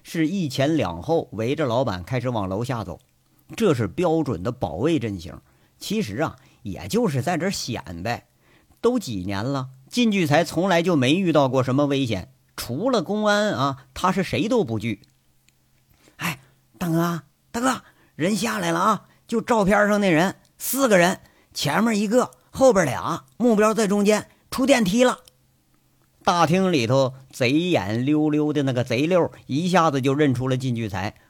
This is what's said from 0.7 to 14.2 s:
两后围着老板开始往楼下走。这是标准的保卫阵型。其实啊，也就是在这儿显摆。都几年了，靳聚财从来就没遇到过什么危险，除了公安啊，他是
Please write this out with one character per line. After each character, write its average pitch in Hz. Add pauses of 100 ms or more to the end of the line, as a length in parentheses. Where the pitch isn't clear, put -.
两 87
后 143
围 113
着 151
老 123
板 92
开 127
始 123
往 104
楼 101
下 120
走。 87 (560)
这 190
是 113
标 160
准 95
的 110
保 82
卫 147
阵 104
型。 82 (380)
其 214
实 107
啊， 143 (260)
也 95
就 214
是 139
在 170
这 160
儿 196
显 92
摆。 110 (560)
都 247
几 123
年 98
了， 131 (220)
靳 240
聚 190
财 147
从 170
来 175
就 175
没 131
遇 180
到 147
过 127
什 127
么 143
危 139
险， 98 (220)
除 170
了 233
公 214
安 208
啊， -
他 185
是 180